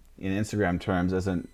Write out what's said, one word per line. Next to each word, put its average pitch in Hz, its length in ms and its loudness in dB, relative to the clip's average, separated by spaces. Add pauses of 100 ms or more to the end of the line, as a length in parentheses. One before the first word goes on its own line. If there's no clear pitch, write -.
(180)
in 95 140 -2
Instagram 98 480 0
terms 90 320 0
isn't 92 420 0